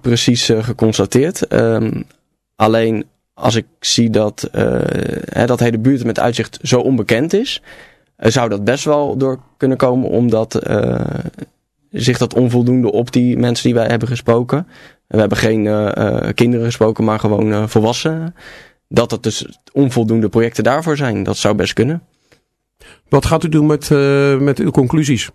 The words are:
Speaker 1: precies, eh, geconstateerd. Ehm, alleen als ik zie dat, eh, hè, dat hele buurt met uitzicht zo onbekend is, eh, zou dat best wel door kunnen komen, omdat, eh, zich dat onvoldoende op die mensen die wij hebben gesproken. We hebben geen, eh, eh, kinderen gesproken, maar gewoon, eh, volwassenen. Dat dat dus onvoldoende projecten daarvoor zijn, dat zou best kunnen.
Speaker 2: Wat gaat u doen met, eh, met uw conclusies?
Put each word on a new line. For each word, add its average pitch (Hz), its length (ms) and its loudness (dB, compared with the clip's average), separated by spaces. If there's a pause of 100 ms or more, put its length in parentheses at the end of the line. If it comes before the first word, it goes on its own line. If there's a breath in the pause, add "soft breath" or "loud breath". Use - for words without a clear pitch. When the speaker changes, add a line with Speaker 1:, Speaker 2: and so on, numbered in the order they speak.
Speaker 1:
precies, 120 480 0
eh, 110 160 2
geconstateerd. 117 800 0
Ehm, 113 560 0 (540)
alleen 113 480 2 (300)
als 117 200 0
ik 110 120 0 (140)
zie 117 300 0
dat, 107 420 -2
eh, - 120 0 (600)
hè, - 220 -2
dat 123 140 0
hele 117 180 2
buurt 123 260 2
met 113 140 -2
uitzicht - 440 -2
zo 123 180 2
onbekend 123 520 0
is, 220 300 -2 (540 loud breath)
eh, 113 140 2
zou 120 180 0
dat 101 160 -4
best 127 200 -2
wel 147 320 0
door 131 240 -2 (160)
kunnen 131 200 0
komen, 127 340 0
omdat, 113 440 0
eh, - 460 0 (920)
zich 123 280 -2
dat 120 160 -2
onvoldoende 123 580 2
op 120 200 -2
die 123 240 2
mensen 120 280 -2
die 123 100 2
wij 113 120 2
hebben 117 220 -2
gesproken. 123 580 0 (400 loud breath)
We - 120 -2
hebben - 200 2
geen, 110 280 0
eh, 107 300 0 (320)
eh, - 60 -4
kinderen 120 320 0
gesproken, 113 380 0
maar 107 140 0
gewoon, 107 340 0
eh, 107 140 -2
volwassenen. 160 680 -2 (540 loud breath)
Dat 117 220 0
dat 113 120 -6
dus - 240 -6 (260)
onvoldoende 113 560 0
projecten 113 360 0
daarvoor 151 320 0
zijn, 117 260 -2
dat 95 140 -4
zou 104 180 0
best 95 180 -2
kunnen. 151 300 -2 (1080 soft breath)
Speaker 2:
Wat - 180 2
gaat 160 180 0
u 170 40 -2
doen 151 180 2
met, 151 240 0
eh, 139 460 2
met 139 220 0
uw 202 120 0
conclusies? 139 640 0